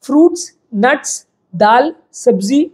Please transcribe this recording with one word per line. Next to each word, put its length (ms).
फ्रूट्स, 480
नट्स, 520
दाल, 380
सब्जी, 600